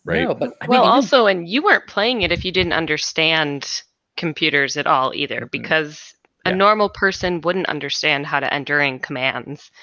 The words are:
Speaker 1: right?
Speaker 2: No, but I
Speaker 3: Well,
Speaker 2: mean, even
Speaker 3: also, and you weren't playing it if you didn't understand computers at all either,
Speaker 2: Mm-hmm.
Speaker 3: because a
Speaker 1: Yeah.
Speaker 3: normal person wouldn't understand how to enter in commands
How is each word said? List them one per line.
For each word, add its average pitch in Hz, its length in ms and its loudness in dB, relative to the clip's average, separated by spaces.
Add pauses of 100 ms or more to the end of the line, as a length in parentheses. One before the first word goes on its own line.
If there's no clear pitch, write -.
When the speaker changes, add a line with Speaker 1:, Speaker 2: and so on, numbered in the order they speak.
Speaker 1:
right? 82 180 0
Speaker 2:
No, 185 120 0
but - 260 -6
I - 60 -12
Speaker 3:
Well, 247 160 6
Speaker 2:
mean, - 60 6
even 226 60 6
Speaker 3:
also, 247 320 4
and 175 220 0
you 240 140 0
weren't 370 240 2
playing 220 360 0
it 170 100 0
if 170 120 -4
you 185 80 -4
didn't 175 220 0
understand 156 1080 -2 (340)
computers 143 600 0
at 147 100 -2
all 135 280 2
either, 117 260 -6
Speaker 2:
Mm-hmm. 120 100 -12
Speaker 3:
because 151 640 -4 (300)
a 180 60 0
Speaker 1:
Yeah. 180 60 -2
Speaker 3:
normal 208 320 4
person 185 520 -2
wouldn't 175 280 -2
understand 143 560 -2
how 151 140 -2
to 135 160 -2
enter 147 260 0
in 135 200 0
commands 131 720 -6 (120)